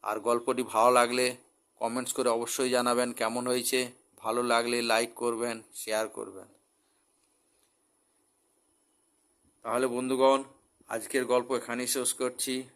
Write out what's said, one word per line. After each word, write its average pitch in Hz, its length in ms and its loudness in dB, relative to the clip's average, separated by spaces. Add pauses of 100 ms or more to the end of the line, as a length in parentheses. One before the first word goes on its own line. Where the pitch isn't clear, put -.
আর 104 180 -4
গল্পটি 120 440 0
ভালো 113 280 6
লাগলে 123 440 4 (400)
কমেন্টস 120 380 -4
করে 123 160 2
অবশ্যই 117 400 0
জানাবেন 123 440 2
কেমন 120 340 -2
হয়েছে। 123 440 0 (260)
ভালো 117 260 -2
লাগলে 120 380 2
লাইক 117 320 0
করবেন, 117 480 -4 (140)
শেয়ার 107 320 -4
করবেন। 98 380 -12 (3250)
তাহলে 120 240 0
বন্ধুগণ, 131 560 2 (440)
আজকের 117 380 -2
গল্প 123 260 2
এখানেই 123 360 -4
শেষ 127 260 -2
করছি। 127 500 -4 (120)